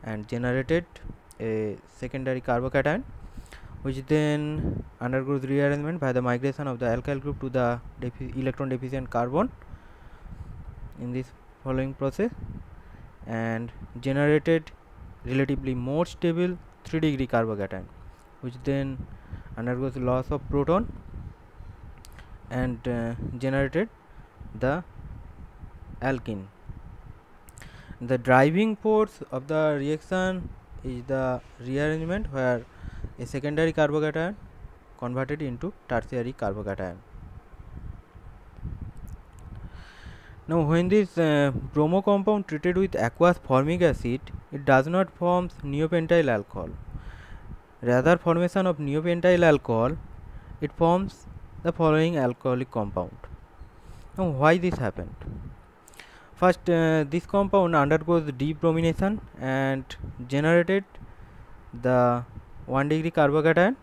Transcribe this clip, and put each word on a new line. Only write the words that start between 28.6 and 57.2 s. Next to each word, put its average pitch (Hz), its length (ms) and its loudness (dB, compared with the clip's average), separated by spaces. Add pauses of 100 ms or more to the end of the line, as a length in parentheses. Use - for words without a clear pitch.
force 214 560 2
of 135 160 -6
the 156 320 2
reaction 180 720 -2 (340)
is 123 220 -8
the 131 360 -2 (200)
rearrangement 156 720 -2
where 127 320 0 (520)
a 123 80 -8
secondary 147 480 0
carbocation 156 640 0 (640)
converted 131 420 -4
into 143 320 -6 (160)
tertiary 123 440 -2
carbocation. 98 680 -6 (3500)
Now 165 140 2
when 165 260 4
this, 202 280 4
uh, 147 360 4 (200)
bromo 160 300 4
compound 202 460 2
treated 175 280 0
with 190 200 0
aqueous 170 420 4
formic 151 440 2
acid, 131 380 2 (300)
it 143 140 -10
does 135 240 6
not 180 280 0
form 180 320 2 (140)
neopentyl 160 640 2
alcohol. 98 440 -2 (1120)
Rather 131 360 6
formation 175 480 2
of 165 120 0
neopentyl 175 680 4
alcohol, 135 520 4 (640)
it 147 120 -4
forms 180 560 2 (340)
the 170 80 2
following 160 460 4
alcoholic 127 560 0
compound. 95 440 -4 (1000)
Now 185 120 0
why 151 280 6
this 175 180 0
happened? 98 380 -4 (1200)
First, 180 340 4
uh, 160 400 4
this 170 160 -2